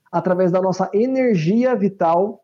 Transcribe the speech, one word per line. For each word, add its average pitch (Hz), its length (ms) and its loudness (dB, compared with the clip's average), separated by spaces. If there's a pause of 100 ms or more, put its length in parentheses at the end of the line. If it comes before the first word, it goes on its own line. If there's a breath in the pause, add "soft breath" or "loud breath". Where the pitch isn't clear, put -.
através 185 440 0
da 185 80 2
nossa 185 320 -2
energia 240 840 0
vital 190 680 0